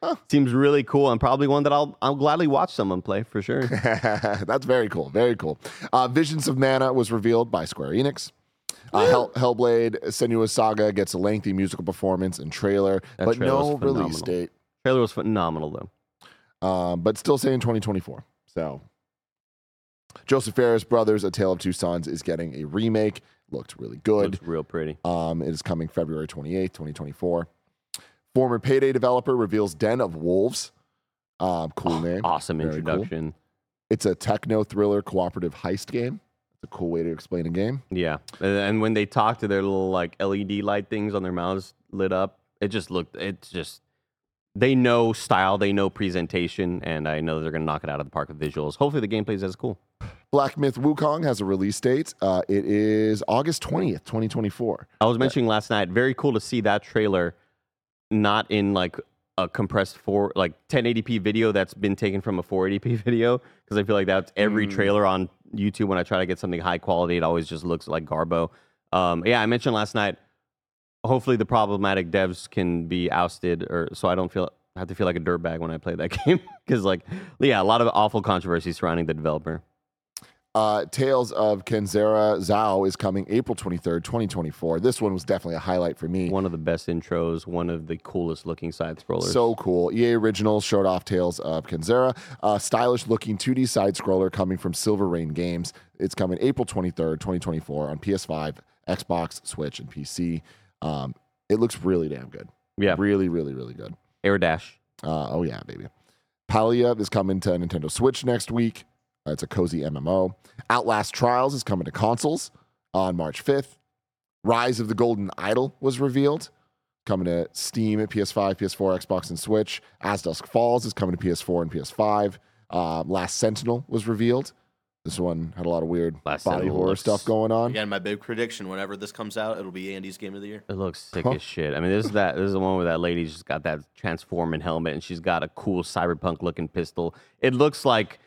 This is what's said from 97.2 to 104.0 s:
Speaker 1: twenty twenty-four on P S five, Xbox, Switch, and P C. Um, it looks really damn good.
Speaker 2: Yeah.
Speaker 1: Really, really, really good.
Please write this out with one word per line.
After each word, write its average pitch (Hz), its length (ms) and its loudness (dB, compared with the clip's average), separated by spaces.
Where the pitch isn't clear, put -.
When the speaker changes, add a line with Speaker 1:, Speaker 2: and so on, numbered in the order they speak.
Speaker 1:
twenty 92 180 -2
twenty-four 76 520 -4
on 76 80 -8
P 98 160 -2
S 92 100 -4
five, 78 360 -6
Xbox, 85 580 -4
Switch, 76 320 -8
and 71 100 -14
P 73 140 -12
C. 85 400 -4
Um, 69 320 -6
it 110 100 2
looks 117 240 0
really 87 240 2
damn 65 220 -10
good. - 180 -16
Speaker 2:
Yeah. 95 200 4
Speaker 1:
Really, 98 300 4
really, 80 260 -2
really 62 200 -10
good. 62 200 -14